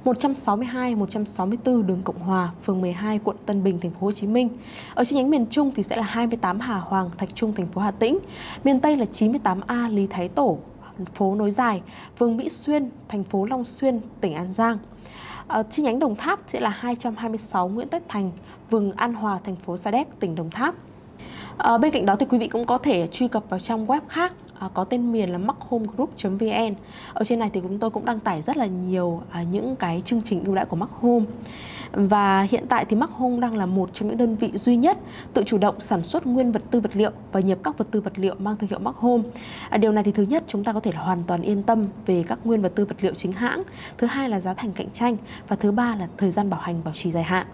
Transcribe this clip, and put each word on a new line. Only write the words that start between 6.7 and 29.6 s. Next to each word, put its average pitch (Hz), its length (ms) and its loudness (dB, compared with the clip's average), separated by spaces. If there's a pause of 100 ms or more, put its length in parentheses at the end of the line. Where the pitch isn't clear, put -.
Hoàng, 185 400 0
Thạch - 180 -6
Trung, 220 180 0
thành 185 140 -2
phố 180 140 -4
Hà 202 100 2
Tĩnh. 233 280 2 (440)
Miền 269 160 6
Tây 302 180 6
là 240 80 2
chín 214 260 2
mươi 277 120 0
tám 185 240 2
A 240 220 0
Lý 202 180 2
Thái 180 200 -4
Tổ, 185 300 2 (560)
phố 196 220 2
Nối 208 160 2
Dài, 202 300 2 (360)
phường 233 200 4
Mỹ 269 120 -2
Xuyên, 294 400 0 (180)
thành 202 160 -4
phố 196 220 0
Long 247 200 -2
Xuyên, 247 360 0 (200)
tỉnh 175 120 0
An 175 180 -6
Giang. 226 260 2 (680)
Ờ, 220 220 0
chi 302 140 -2
nhánh 247 160 2
Đồng 262 160 2
Tháp 349 320 -2
sẽ 240 120 -6
là 233 100 0
hai 240 260 -4
trăm 240 200 -4
hai 226 140 -6
mươi 220 80 -4
sáu 190 300 -2
Nguyễn 226 200 -4
Tất 339 200 -4
Thành, 196 240 -2 (400)
phường 208 200 2
An 233 220 0
Hòa, 208 300 -2
thành 190 120 -6
phố 175 220 -8
Sa 202 140 -4
Đéc, 262 160 2 (120)
tỉnh 170 160 -2
Đồng 165 140 -4
Tháp. 247 260 -2 (840)
Ờ, - 200 4
bên 277 140 4
cạnh 226 140 0
đó 202 100 6
thì 262 140 2
quý 254 80 6
vị 220 100 2
cũng 226 180 -2
có 247 120 2
thể 196 300 2
truy 247 200 0
cập - 220 -2
vào 185 100 -2
trang 220 260 -2
web 269 220 2
khác, 349 260 -2 (260)
à, 190 140 -8
có 185 100 0
tên 240 280 0
miền 214 180 2
là 175 80 -2
markhomegroup 226 800 -2
chấm 196 220 -2
V 214 60 0
N. 214 300 0 (400)
Ở 220 120 0
trên 233 140 2
này 220 140 0
thì 190 80 -2
chúng 190 180 -4
tôi 226 100 0
cũng 220 160 -4
đăng 226 140 0
tải 180 220 -2
rất 277 160 -2
là 254 80 2
nhiều, 180 560 -2 (100)
à, 170 120 -4
những 220 320 -2